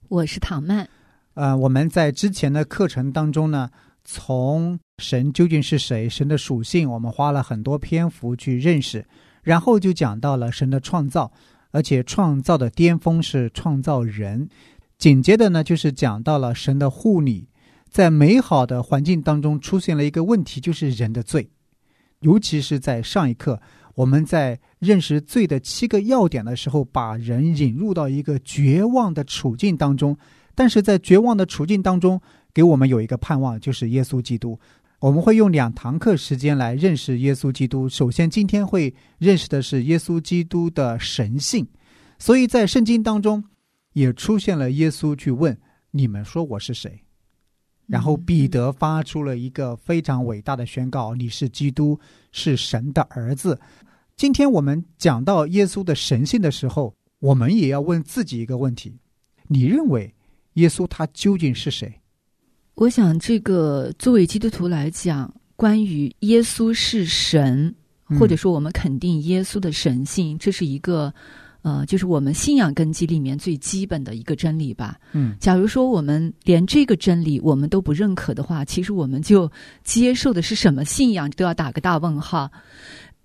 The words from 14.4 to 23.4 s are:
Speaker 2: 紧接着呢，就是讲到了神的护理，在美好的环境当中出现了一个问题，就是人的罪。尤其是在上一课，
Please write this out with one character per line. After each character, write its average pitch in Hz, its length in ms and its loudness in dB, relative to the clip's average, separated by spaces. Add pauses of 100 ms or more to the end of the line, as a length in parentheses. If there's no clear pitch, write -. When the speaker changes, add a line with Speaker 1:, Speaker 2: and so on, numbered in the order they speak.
Speaker 2:
紧 139 240 6
接 190 140 6
着 220 140 4
呢， 165 120 0
就 165 140 -2
是 151 160 -2
讲 113 320 -4
到 151 140 0
了 120 180 -2
神 139 240 -2
的 139 100 0
护 196 300 0
理， 123 300 -2 (400)
在 180 200 4
美 156 300 6
好 143 260 2
的 123 160 -4
环 139 220 -2
境 165 180 0
当 147 200 0
中 151 180 -2
出 - 180 -2
现 175 200 -2
了 147 80 0
一 147 40 0
个 165 140 -2
问 202 180 2
题， 135 200 -8
就 170 100 -2
是 151 200 -2
人 110 200 -2
的 120 100 -6
罪。 117 280 -4 (720)
尤 170 180 6
其 156 220 -2
是 139 180 -2
在 127 200 -2
上 143 300 0
一 117 60 0
课， 123 260 -4 (320)